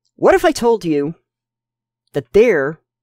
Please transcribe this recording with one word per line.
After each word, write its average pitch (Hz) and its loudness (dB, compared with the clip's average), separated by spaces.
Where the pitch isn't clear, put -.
what 269 2
if 370 0
I - 2
told 226 -2
you 151 -4
that - -8
there 165 0